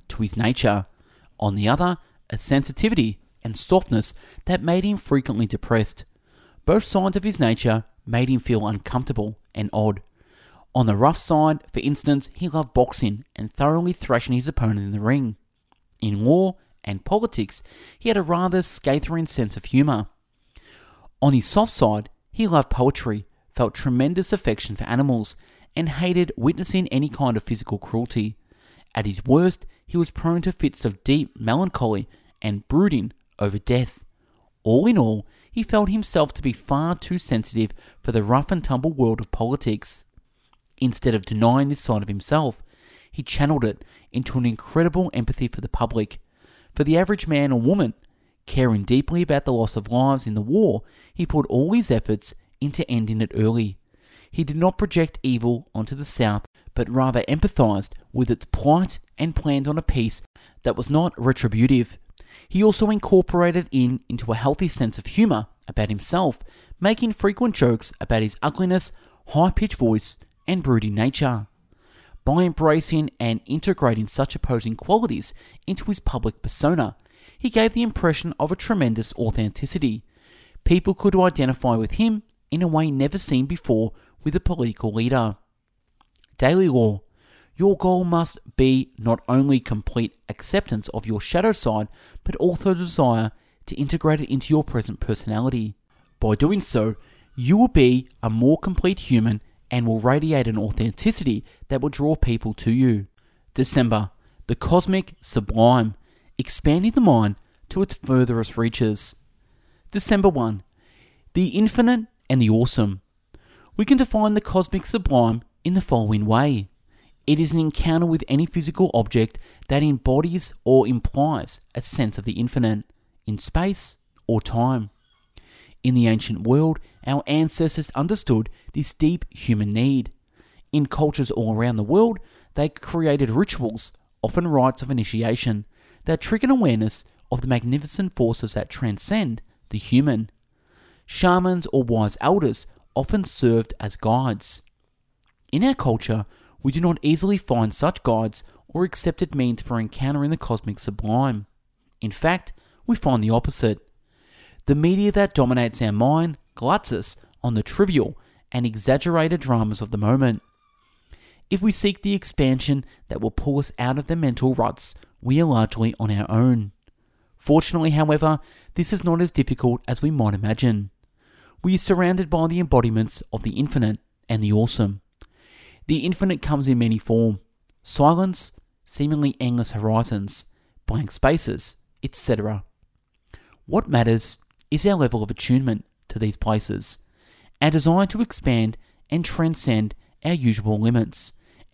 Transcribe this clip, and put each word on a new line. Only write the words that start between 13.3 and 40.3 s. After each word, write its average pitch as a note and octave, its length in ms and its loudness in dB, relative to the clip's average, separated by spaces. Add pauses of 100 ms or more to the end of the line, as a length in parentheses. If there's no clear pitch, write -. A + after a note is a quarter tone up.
and A2 180 -10
thoroughly E3 400 0
thrashing B2 400 -2
his B2+ 140 0
opponent G#2+ 320 0
in G2+ 120 -6
the G2+ 80 -4
ring. A#2 380 0 (640)
In G#2 240 -2
law F3+ 320 4 (260)
and G2 220 -8
politics, G#3+ 580 -4 (340)
he - 120 -4
had G#3+ 80 0
a G3 40 2
rather F3 400 0
scathering D#3+ 680 -2
sense A2 280 -4
of - 100 -12
humour. B2+ 420 2 (1120)
On C#3 120 6
his A#2+ 120 2
soft G#3+ 260 2
side, G#2+ 380 0 (220)
he A3 160 0
loved D#3+ 220 4
poetry, B2 560 0 (300)
felt A#2 180 0
tremendous C#3+ 580 0
affection A2 440 -2
for - 80 -8
animals, A#2+ 520 0 (400)
and D#3+ 140 -2
hated F3 480 0
witnessing F3+ 520 0
any C#3+ 200 0
kind B2 280 -2
of G#2+ 60 -4
physical G#2+ 360 -6
cruelty. A2+ 580 -4 (560)
At G#2+ 120 -4
his G2 200 -6
worst, E3 400 4 (220)
he E3+ 100 -4
was E3+ 140 0
prone E3+ 320 -2
to F#3+ 80 -2
fits - 340 -4
of G#2 180 -6
deep C#3+ 360 -2
melancholy A2+ 680 -2 (340)
and G#2 260 -6
brooding D3 460 0 (260)
over G#2 180 -2
death. - 460 -2 (600)
All B2 220 4
in A#3 120 4
all, A2 300 0 (240)
he A3+ 120 -4
felt G#3 260 2
himself G3 440 0
to - 80 -10
be C3+ 120 -2
far D#3+ 420 -2
too - 220 -6
sensitive A2+ 540 -2 (300)
for B2 100 -4
the A2 120 2
rough B2+ 280 0
and F3 120 -2
tumble C3+ 300 -2
world A#2 260 0
of A2 120 -8
politics. A#2+ 720 -4 (760)